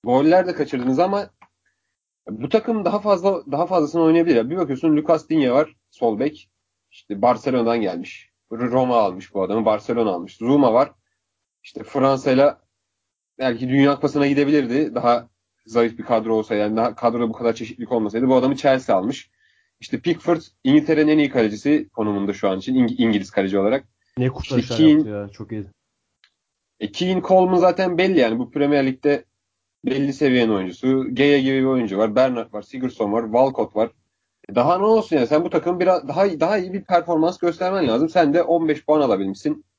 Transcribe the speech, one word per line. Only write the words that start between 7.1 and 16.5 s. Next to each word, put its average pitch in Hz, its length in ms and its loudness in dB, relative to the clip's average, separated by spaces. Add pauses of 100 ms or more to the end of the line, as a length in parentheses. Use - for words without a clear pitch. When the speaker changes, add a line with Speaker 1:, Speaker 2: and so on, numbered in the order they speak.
Speaker 1:
Barcelona'dan 117 580 0
gelmiş. 87 500 -8 (220)
R-, 117 180 -6
Roma 127 260 0
almış 95 380 -2
bu 98 80 -2
adamı, 104 220 -2
Barcelona 110 460 0
almış. 87 260 -8
Zouma 131 360 2
var. 127 200 2 (720)
İşte - 220 -18
Fransa'yla 135 760 0 (800)
belki 127 300 -4
Dünya 139 260 4
Kupası'na 143 320 0
gidebilirdi. 139 680 0
Daha 120 340 0 (380)
zayıf 117 320 -2
bir 107 60 -12
kadro 113 300 0
olsa, 110 200 -2